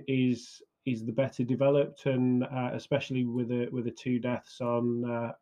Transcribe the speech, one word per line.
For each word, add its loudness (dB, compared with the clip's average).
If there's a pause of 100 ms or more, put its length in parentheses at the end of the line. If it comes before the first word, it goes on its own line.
is, 0 (240)
is -2
the -4
better 0
developed, 2
and, 2
uh, -4
especially -2
with -2
the, -2
with -4
the -4
two -2
deaths -4
on, 0
uh, -4